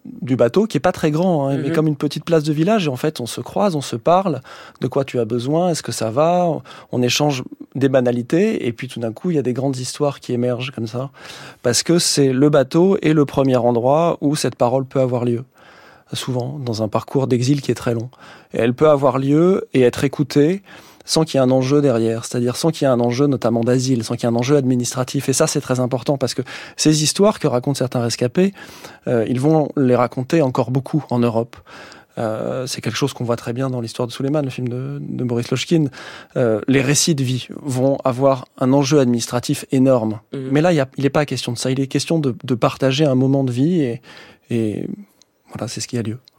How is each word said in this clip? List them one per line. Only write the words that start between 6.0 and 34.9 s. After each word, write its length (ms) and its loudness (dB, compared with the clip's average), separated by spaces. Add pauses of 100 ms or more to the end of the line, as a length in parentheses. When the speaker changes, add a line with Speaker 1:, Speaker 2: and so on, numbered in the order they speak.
Speaker 1:
va ? 360 2 (460)
On 100 0
échange 400 0 (320)
des 140 2
banalités, 800 0
et 40 -2
puis 160 -10
tout 120 -10
d'un 120 -4
coup, 180 -6
il 60 0
y 20 0
a 40 2
des 100 0
grandes 260 -2
histoires 420 -4
qui 120 -8
émergent 380 -2
comme 160 -8
ça, 240 -8 (520)
parce 200 0
que 160 4
c'est 340 2
le 180 4
bateau 520 4
et 100 2
le 140 4
premier 300 2
endroit 640 2
où 160 0
cette 200 -2
parole 280 2
peut 160 -2
avoir 240 0
lieu. 200 -2 (680)
Souvent, 520 -6
dans 180 -4
un 60 0
parcours 380 -2
d'exil 340 2
qui 100 -4
est 40 0
très 200 -4
long. 140 -6 (460)
Et 40 -4
elle 160 2
peut 140 4
avoir 300 4
lieu 560 2
et 80 6
être 220 2
écoutée 580 2 (420)
sans 200 2
qu'il 140 -2
y 0 -
ait 80 4
un 40 4
enjeu 300 4
derrière, 460 2
c'est-à-dire 300 -2
sans 140 0
qu'il 120 -4
y 20 2
ait 80 4
un 80 2
enjeu 260 2
notamment 360 0
d'asile, 420 0
sans 100 -6
qu'il 100 -4
y 20 0
ait 80 0
un 20 0
enjeu 200 2
administratif. 720 -2
Et 20 2
ça, 140 0
c'est 160 -2
très 180 -2
important 380 -2
parce 160 -2
que 80 -4 (340)
ces 260 2
histoires 360 2
que 80 0
racontent 320 0
certains 240 -2
rescapés, 500 0 (540)
euh, 220 2
ils 120 -2
vont 360 2
les 200 4
raconter 460 0
encore 280 0
beaucoup 380 -2
en 100 0
Europe. 380 0 (640)
Euh, 480 -4
c'est 160 -10
quelque 140 -4
chose 180 -2
qu'on 100 -6
voit 120 0
très 180 -6
bien 160 -4
dans 100 -4
l'histoire 260 -6
de 60 -8
Suleiman, 300 -2
le 80 -4
film 180 -6
de, 320 -8